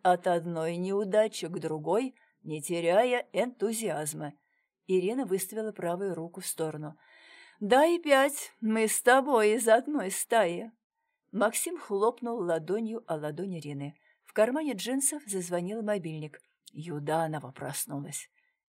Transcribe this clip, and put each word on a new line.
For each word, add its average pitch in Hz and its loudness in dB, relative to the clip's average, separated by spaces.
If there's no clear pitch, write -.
от 175 4
одной 170 0
неудачи 196 0
к 165 -8
другой, 160 -2
не 156 -8
теряя 180 2
энтузиазма. 165 -2
Ирина 196 0
выставила 208 -4
правую 180 -4
руку 170 -10
в - -10
сторону. 151 -6
«Дай 285 6
пять, 277 2
мы 220 2
с - -2
тобой 247 6
из 226 2
одной 233 4
стаи». 196 0
Максим 226 0
хлопнул 233 -2
ладонью 190 -2
о 165 -4
ладонь 156 -6
Ирины. 143 -10
В - -20
кармане 254 2
джинсов 269 -4
зазвонил 185 -4
мобильник. 160 -6
Юданова 151 -4
проснулась. 143 -10